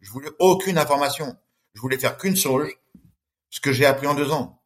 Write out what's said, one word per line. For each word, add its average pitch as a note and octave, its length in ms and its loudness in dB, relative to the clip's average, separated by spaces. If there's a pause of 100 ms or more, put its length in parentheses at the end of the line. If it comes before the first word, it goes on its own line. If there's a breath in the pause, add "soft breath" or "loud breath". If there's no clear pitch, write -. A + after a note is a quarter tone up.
Je - 100 -20
voulais C#3 200 -12 (100)
aucune F#3 380 4
information. C#3+ 580 -2 (380)
Je G#2+ 60 -20
voulais C3 180 -4
faire - 180 -2
qu'une F#3+ 200 0
chose, C3+ 320 0 (800)
ce - 100 -12
que C#3 100 -2
j'ai C3+ 160 4
appris C3+ 220 2
en C#3+ 60 2
deux C#3 180 -2
ans. - 340 -6